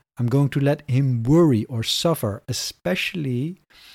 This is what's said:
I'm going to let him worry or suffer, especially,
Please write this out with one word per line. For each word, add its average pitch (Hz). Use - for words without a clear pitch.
I'm 123
going 139
to -
let 139
him 127
worry 135
or 113
suffer, 113
especially, 156